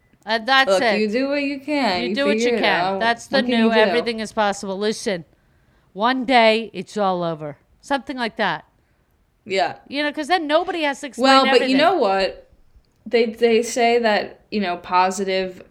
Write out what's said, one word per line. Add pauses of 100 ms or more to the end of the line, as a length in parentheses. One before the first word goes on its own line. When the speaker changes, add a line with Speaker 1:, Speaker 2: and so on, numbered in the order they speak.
(260)
Speaker 1:
And
that's
Speaker 2:
Look,
Speaker 1:
it.
Speaker 2:
you
do
what
you
can.
Speaker 1:
You
Speaker 2:
You
Speaker 1:
do
what
you
Speaker 2:
figure
it
Speaker 1:
can.
Speaker 2:
out.
Speaker 1:
That's
the
Speaker 2:
What
can
Speaker 1:
new
Speaker 2:
you
do?
Speaker 1:
everything
is
possible.
Listen, (680)
one
day
it's
all
over. (240)
Something
like
that. (800)
Speaker 2:
Yeah. (140)
Speaker 1:
You
know,
'cause
then
nobody
has
to
explain
Speaker 2:
Well,
but
Speaker 1:
everything.
Speaker 2:
you
know
what? (580)
They,
they
say
that, (120)
you
know,
positive